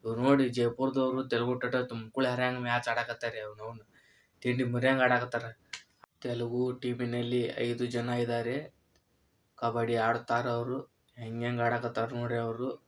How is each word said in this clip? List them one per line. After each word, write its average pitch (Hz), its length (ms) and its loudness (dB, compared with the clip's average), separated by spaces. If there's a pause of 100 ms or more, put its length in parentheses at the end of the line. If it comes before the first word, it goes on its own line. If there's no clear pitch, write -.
ಇವ್ರು 113 160 -2
ನೋಡಿ 135 300 6
ಜೈಪುರದವ್ರು 127 760 2
ತೆಲುಗು 123 280 0
ಟೈಟನ್ಸ್ 123 340 -2
ತುಮ್ಕೂಳು 117 400 -2
ಹರ್ಯಾಂಗ್ 127 320 0
ಮ್ಯಾಚ್ 120 280 0
ಆಡಕತ್ತಾರೆ. 117 520 -2
ಅವ್ನು, 107 240 -10
ಅವ್ನು 113 200 -12 (580)
ತಿಂಡಿ 123 220 2
ಮುರಿಯಂಗ್ 127 380 4
ಆಡಕತ್ತಾರ. 120 440 2 (720)
ತೆಲುಗು 120 420 -2 (160)
ಟೀಮಿನಲ್ಲಿ 120 640 -2 (180)
ಐದು 120 280 0
ಜನ 120 220 -2 (100)
ಇದ್ದಾರೆ. 117 380 0 (1000)
ಕಬಡ್ಡಿ 117 400 0
ಆಡ್ತಾರ 117 520 2
ಅವ್ರು. 120 280 -2 (380)
ಹೆಂಗ್ 117 260 -6
ಹೆಂಗ್ 120 180 -2
ಆಡಕತ್ತಾರ 117 520 0
ನೋಡ್ರಿ 120 260 -2
ಅವ್ರು. 117 300 -2 (200)